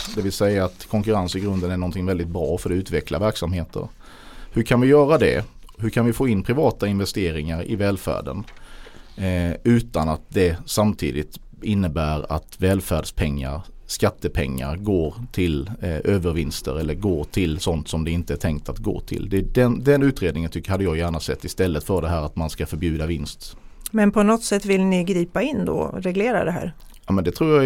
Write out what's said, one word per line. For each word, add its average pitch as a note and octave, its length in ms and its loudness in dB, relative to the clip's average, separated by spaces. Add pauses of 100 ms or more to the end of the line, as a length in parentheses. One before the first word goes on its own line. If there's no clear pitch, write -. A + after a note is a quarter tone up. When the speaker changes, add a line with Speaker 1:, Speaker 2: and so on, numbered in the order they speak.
(160)
Speaker 1:
Det G#2+ 60 -2
vill G2 100 0
säga G2+ 340 2
att - 240 -8
konkurrens G#2 460 0
i F#2+ 40 -2
grunden F#2+ 320 0
är F#2 60 -2
någonting F2+ 280 -4
väldigt F2+ 220 0
bra, E2+ 300 -2
för F2+ 120 -4
det F2+ 60 0
utvecklar E2 440 -2
verksamheter. F2+ 680 -2 (640)
Hur A#2 120 0
kan B2 180 4
vi C3 60 6
göra D3 300 8
det? D#2 280 4 (320)
Hur G#2+ 120 -2
kan A#2 160 2
vi A#2 80 2
få C3+ 140 0
in G2+ 160 2
privata B2 440 2
investeringar F2 840 -2
i A2+ 40 -2
välfärden, F#2+ 680 -2 (720)
eh, F2+ 380 0 (100)
utan A#2 460 4
att D#2 200 -2
det F2 360 2
samtidigt F2+ 760 0 (240)
innebär D#2 680 0
att - 300 -6
välfärdspengar, D#2 1000 0 (240)
skattepengar C#2 920 -2
går F#2+ 380 0 (160)
till, E2+ 400 0 (100)
eh, E2+ 160 -2
övervinster D#2+ 800 0
eller D2+ 140 -2
går F2 300 0
till E2 360 0
sånt D#2+ 280 -2
som D#2+ 160 -2
det E2 80 -2
inte E2+ 220 -2
är D2 40 -4
tänkt D#2 320 -2
att - 80 -6
gå - 220 -4
till? - 300 -6
Det G2 80 0
är F#2+ 60 2
den, B2 400 2
den C#3+ 200 6
utredningen E2+ 480 0
tycker, E2+ 200 -6
hade F#2+ 120 0
jag D#2+ 140 2
gärna E2 220 -2
sett - 260 -6
istället E2 380 0
för F#2 180 0
det D#2+ 80 -2
här D#2+ 160 0
att D2+ 100 -6
man D#2+ 140 -2
ska - 160 -6
förbjuda D#2 400 -2
vinst. D#2+ 520 -6 (340)
Speaker 2:
Men G#3 200 4
på G#3 120 4
något A3+ 200 4
sätt G3+ 220 0
vill F#3+ 180 4
ni F#3 200 2
gripa F3 380 0
in A#3+ 240 -2
då - 80 -2
och D#2+ 300 -4
reglera F#3+ 420 0
det - 60 -2
här? E3 220 -6 (320)
Speaker 1:
Ja, F#2+ 80 0
men F#2+ 100 2
det F2 80 2
tror D#3 240 4
jag C#3 100 8